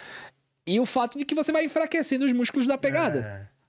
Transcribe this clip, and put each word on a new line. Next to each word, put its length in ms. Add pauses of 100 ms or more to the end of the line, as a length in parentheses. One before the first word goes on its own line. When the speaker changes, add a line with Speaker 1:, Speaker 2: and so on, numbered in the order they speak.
(680)
Speaker 1:
E 140
o 60
fato 320
de 60
que 100
você 180
vai 140
enfraquecendo 580
os 80
músculos 340
da 120
pegada. 760
Speaker 2:
É. 40 (120)